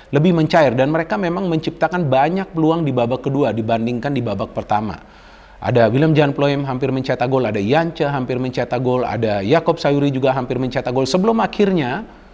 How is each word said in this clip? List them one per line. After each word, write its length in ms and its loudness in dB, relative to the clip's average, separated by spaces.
lebih 240 4
mencair 400 4
dan 160 2
mereka 320 -2
memang 240 -2
menciptakan 640 -2
banyak 400 0
peluang 320 0
di 80 -2
babak 400 -2
kedua 240 0
dibandingkan 560 -2
di 160 -2
babak 320 -6
pertama. 400 -2
Ada 320 2
Willem 240 2
Jan 240 2
Ploem 280 0
hampir 280 -4
mencetak 360 -2
gol, 160 2
ada 120 -2
Yance 480 0
hampir 320 -2
mencetak 400 -2
gol, 240 0
ada 400 -2
Yakob 400 0
Sayuri 320 2
juga 160 0
hampir 320 -2
mencetak 320 -4
gol. 160 0
Sebelum 320 2
akhirnya 640 0